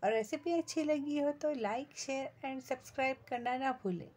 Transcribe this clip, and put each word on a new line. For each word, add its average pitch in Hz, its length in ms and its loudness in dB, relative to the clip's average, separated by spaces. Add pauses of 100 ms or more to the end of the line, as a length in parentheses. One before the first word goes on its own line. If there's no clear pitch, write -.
और 208 100 4
recipe 294 400 0
अच्छी 320 320 2
लगी 294 340 2
हो 285 160 2
तो 302 220 0
like, 233 400 -2
share 269 340 -4 (160)
and 262 160 -4
subscribe 262 540 0 (120)
करना 247 300 0
ना 262 140 2 (100)
भूलें। 175 340 -2